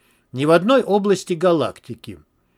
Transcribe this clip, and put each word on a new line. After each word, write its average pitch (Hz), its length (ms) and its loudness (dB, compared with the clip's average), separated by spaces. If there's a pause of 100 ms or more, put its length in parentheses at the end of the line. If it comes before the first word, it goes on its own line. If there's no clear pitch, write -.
(320)
ни 127 120 -6
в 151 60 2
одной 202 320 2
области 190 520 -2
галактики. 127 840 -4 (400)